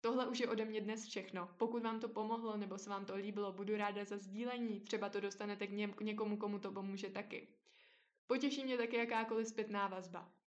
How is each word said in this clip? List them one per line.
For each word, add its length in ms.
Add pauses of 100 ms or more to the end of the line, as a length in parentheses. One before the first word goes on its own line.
Tohle 260
už 140
je 80
ode 160
mě 160
dnes 240
všechno. 520
Pokud 260
vám 180
to 80
pomohlo 480
nebo 220
se 120
vám 140
to 100
líbilo, 380
budu 240
ráda 280
za 140
sdílení, 640
třeba 280
to 120
dostanete 460
k 40
něm-, 240
k 60
někomu, 360
komu 220
to 140
pomůže 380
taky. 380 (760)
Potěší 380
mě 120
taky 200
jakákoliv 520
zpětná 400
vazba. 440 (160)